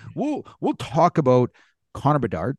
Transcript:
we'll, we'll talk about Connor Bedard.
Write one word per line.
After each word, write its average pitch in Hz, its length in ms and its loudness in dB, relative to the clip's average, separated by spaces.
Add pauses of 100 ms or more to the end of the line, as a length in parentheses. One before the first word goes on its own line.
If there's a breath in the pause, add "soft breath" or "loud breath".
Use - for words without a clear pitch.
(160 loud breath)
we'll, 269 300 -6 (160 loud breath)
we'll 262 140 -2
talk - 420 0
about 127 340 4 (420 soft breath)
Connor 147 260 0
Bedard. 104 400 -4